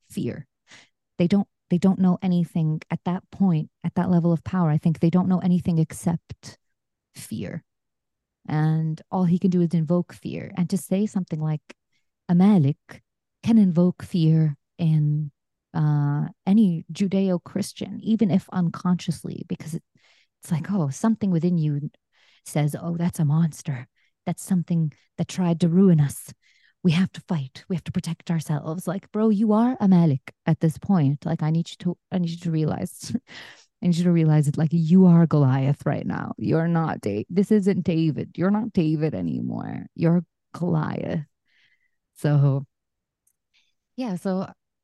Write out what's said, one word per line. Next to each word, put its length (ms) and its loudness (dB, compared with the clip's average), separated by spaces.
fear. 360 -8
They 80 2
don't, 220 0
they 80 2
don't 200 2
know 240 2
anything 580 -2
at 140 -6
that 260 -4
point, 380 0
at 120 -6
that 140 0
level 220 4
of 100 -2
power. 280 0
I 80 2
think 220 -2
they 100 2
don't 180 2
know 120 2
anything 380 0
except 800 -4
fear. 480 -10
And 500 -2
all 140 0
he 140 2
can 120 0
do 100 2
is 140 0
invoke 400 -2
fear. 420 -12
And 140 -2
to 80 -2
say 260 -2
something 340 -6
like, 220 -4
"A 40 2
Malik 680 2
can 160 4
invoke 440 4
fear 540 2
in, 520 0
uh, 540 0
any 440 2
Judeo-Christian, 1120 -4
even 280 0
if 200 0
unconsciously," 960 -4
because 260 -10
it, 80 -8
it's 80 -10
like, 220 -4
"Oh, 160 0
something 420 -2
within 280 0
you 320 -4
says, 340 -2
'Oh, 160 -6
that's 240 -2
a 60 2
monster. 600 -2
That's 180 -8
something 500 -2
that 100 -4
tried 320 -2
to 80 2
ruin 320 6
us. 320 -2
We 100 4
have 200 0
to 100 -18
fight. 460 -6
We 80 -4
have 80 -8
to 80 -10
protect 380 -6
ourselves.'" 580 -4
Like, 240 -8
bro, 160 2
you 240 2
are 260 2
a 100 2
Malik 440 4
at 140 0
this 180 0
point. 480 0
Like, 160 -4
I 80 -2
need 180 -2
you 120 -18
to, 180 -4
I 60 -4
need 140 -2
you 80 -10
to 120 -6
realize, 640 -4
<laughs> 680 -14
I 40 0
need 100 2
you 80 0
to 80 4
realize 360 4
it. 80 -2
Like, 160 0
you 340 6
are 200 8
Goliath 600 2
right 200 -4
now. 300 -6
You're 300 0
not 340 -2
Da-, 300 -6
this 220 0
isn't 320 2
David. 520 -2
You're 140 0
not 220 -4
David 420 0
anymore. 800 -6
You're 300 2
Goliath. 720 -4
So, 500 0
yeah, 200 -6
so 340 -4